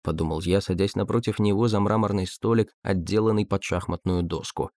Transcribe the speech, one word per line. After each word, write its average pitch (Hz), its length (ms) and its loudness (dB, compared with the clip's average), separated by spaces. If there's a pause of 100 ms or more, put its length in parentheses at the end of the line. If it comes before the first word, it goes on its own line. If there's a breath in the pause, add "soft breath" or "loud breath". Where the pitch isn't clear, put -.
подумал 80 400 -2
я, 92 200 0
садясь 95 340 -2
напротив 104 440 -2
него 104 280 2
за 107 120 2
мраморный 101 480 2
столик, 110 460 0 (100)
отделанный 104 640 2
под 98 180 -2
шахматную 87 600 -2
доску. - 540 -6